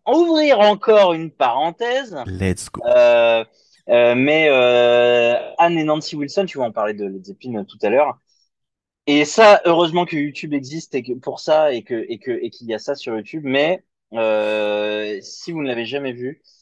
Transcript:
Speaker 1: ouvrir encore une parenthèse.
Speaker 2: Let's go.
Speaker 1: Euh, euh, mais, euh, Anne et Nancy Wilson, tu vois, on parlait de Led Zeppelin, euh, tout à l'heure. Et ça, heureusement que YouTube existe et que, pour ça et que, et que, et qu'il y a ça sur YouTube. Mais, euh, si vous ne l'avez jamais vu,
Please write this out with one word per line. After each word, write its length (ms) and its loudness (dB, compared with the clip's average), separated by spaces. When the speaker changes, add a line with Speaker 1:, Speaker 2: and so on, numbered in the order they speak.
Speaker 1:
ouvrir 540 2
encore 520 4
une 160 -8
parenthèse. 960 -4
Speaker 2:
Let's 460 -6
go. 160 -12
Speaker 1:
Euh, 580 4
euh, 260 4
mais, 340 2
euh, 840 4
Anne 180 2
et 60 0
Nancy 320 -4
Wilson, 320 -4
tu 100 -14
vois, 80 -2
on 60 -6
parlait 240 -4
de 100 -8
Led 180 -10
Zeppelin, 360 -12
euh, 60 -8
tout 180 -20
à 60 0
l'heure. 280 0
Et 200 2
ça, 400 6
heureusement 400 2
que 100 -6
YouTube 400 -6
existe 400 -8
et 80 -6
que, 100 -10
pour 260 -10
ça 340 2
et 100 -6
que, 260 -8
et 80 -10
que, 140 -10
et 180 -8
qu'il 180 -18
y 60 -6
a 60 -6
ça 160 -8
sur 200 -8
YouTube. 300 -10
Mais, 380 -2
euh, 1040 -4
si 300 -16
vous 100 -8
ne 60 -6
l'avez 180 -6
jamais 260 -8
vu, 300 -12